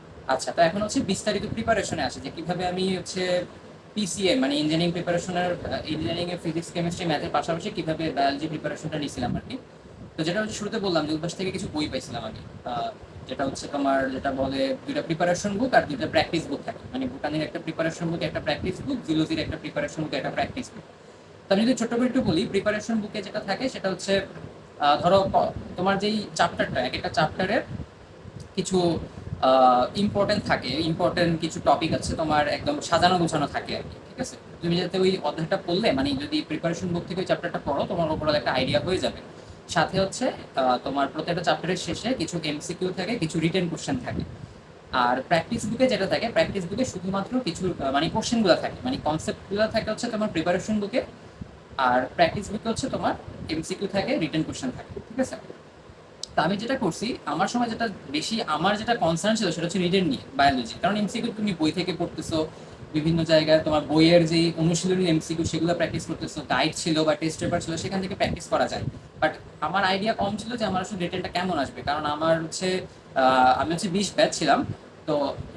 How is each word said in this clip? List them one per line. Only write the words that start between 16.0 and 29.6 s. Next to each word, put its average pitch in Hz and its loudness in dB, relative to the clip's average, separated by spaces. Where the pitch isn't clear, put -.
প্র্যাকটিস 156 0
বুক 139 -4
থাকে, - -8
মানে 131 -4
বোটানির 151 -4
একটা 165 -6
প্রিপারেশন 165 -4
বুক, 165 -2
একটা 160 -4
প্র্যাকটিস 156 -2
বুক, 262 -4
জুলজির 156 2
একটা 151 -4
প্রিপারেশন 147 -6
বুক, 143 -4
একটা 139 -2
প্র্যাকটিস - -4
বুক। - -14
তো 196 6
আমি 214 4
যদি 254 4
ছোট্ট 226 -2
করে 240 2
একটু 247 2
বলি, 190 2
প্রিপারেশন 208 0
বুকে 208 -6
যেটা 208 -8
থাকে 262 -2
সেটা 196 -4
হচ্ছে, 196 0
আহ, 147 6
ধরো 190 6
ক-, - 4
তোমার 190 2
যেই 208 0
চ্যাপ্টারটা, - 0
এক - -4
একটা 180 -4
চ্যাপ্টারের 190 2
কিছু, 175 2
আহ, 127 8